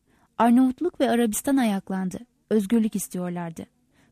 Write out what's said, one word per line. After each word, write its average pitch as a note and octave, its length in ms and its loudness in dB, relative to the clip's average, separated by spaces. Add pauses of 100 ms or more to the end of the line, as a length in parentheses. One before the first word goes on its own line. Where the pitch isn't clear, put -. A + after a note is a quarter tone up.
(380)
Arnavutluk B3+ 640 2
ve B3 100 2
Arabistan A#3+ 460 0
ayaklandı. F#3+ 640 -4 (320)
Özgürlük G#3+ 460 0
istiyorlardı. F3 680 -8 (460)